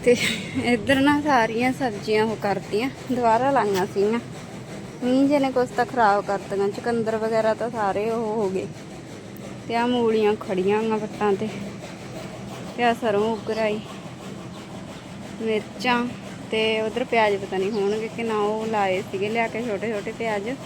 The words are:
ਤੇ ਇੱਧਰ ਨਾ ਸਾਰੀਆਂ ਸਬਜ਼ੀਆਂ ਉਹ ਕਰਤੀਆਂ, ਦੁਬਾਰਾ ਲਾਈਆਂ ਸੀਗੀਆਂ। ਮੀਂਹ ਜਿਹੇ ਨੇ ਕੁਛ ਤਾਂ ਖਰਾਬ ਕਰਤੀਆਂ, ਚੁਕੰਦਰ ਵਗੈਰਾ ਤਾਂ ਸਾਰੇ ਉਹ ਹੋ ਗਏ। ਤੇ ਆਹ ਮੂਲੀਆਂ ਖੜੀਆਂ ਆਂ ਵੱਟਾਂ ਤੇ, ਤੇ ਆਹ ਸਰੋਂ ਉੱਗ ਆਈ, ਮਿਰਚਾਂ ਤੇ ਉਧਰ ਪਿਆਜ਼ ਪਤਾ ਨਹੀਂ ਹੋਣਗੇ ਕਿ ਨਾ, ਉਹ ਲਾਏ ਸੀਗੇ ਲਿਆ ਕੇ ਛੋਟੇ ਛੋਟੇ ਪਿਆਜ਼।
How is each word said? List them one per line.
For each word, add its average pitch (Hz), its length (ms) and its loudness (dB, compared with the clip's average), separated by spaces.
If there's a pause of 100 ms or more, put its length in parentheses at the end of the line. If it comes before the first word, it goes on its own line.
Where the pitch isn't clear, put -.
ਤੇ 247 100 8 (500)
ਇੱਧਰ 240 360 2
ਨਾ 285 200 6
ਸਾਰੀਆਂ 247 520 2
ਸਬਜ਼ੀਆਂ 214 520 0
ਉਹ 220 180 0
ਕਰਤੀਆਂ, 202 460 -2 (220)
ਦੁਬਾਰਾ 240 400 4
ਲਾਈਆਂ 208 360 2
ਸੀਗੀਆਂ। 208 340 2 (800)
ਮੀਂਹ 262 260 4
ਜਿਹੇ 285 100 6
ਨੇ 269 140 4
ਕੁਛ 247 240 2
ਤਾਂ 240 100 2
ਖਰਾਬ 214 400 4
ਕਰਤੀਆਂ, 196 420 0
ਚੁਕੰਦਰ 226 480 -2
ਵਗੈਰਾ 220 380 2
ਤਾਂ 220 160 -4
ਸਾਰੇ 208 400 0
ਉਹ 226 140 -2 (120)
ਹੋ 214 120 2
ਗਏ। 190 180 -2 (1040)
ਤੇ 226 80 -2
ਆਹ 233 120 2
ਮੂਲੀਆਂ 226 520 4
ਖੜੀਆਂ 196 380 2
ਆਂ 220 200 2
ਵੱਟਾਂ 208 340 0
ਤੇ, 208 160 0 (1300)
ਤੇ 240 80 0
ਆਹ 233 100 6
ਸਰੋਂ 220 380 2
ਉੱਗ 208 260 -4
ਆਈ, 214 220 0 (1600)
ਮਿਰਚਾਂ 226 600 0 (460)
ਤੇ 220 300 2
ਉਧਰ 220 240 -2
ਪਿਆਜ਼ 214 320 4
ਪਤਾ 190 200 -4
ਨਹੀਂ 190 160 2
ਹੋਣਗੇ 214 440 0
ਕਿ 233 60 -4
ਨਾ, 226 140 0
ਉਹ 214 300 0
ਲਾਏ 196 440 0
ਸੀਗੇ 202 180 -2
ਲਿਆ 226 200 0
ਕੇ 220 140 -4
ਛੋਟੇ 214 300 -2
ਛੋਟੇ 220 260 -6
ਪਿਆਜ਼। 214 300 -2 (180)